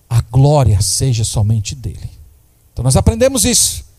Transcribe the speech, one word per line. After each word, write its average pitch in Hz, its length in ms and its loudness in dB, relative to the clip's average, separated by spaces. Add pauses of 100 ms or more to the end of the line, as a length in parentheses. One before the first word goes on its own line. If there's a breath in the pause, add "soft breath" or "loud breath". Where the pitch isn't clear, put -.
a 117 100 0
glória 135 640 2
seja 117 420 -2
somente 107 500 -2
dele. 113 360 -12 (640)
Então 120 100 -8
nós 131 140 2
aprendemos 240 480 2
isso - 400 -2 (140)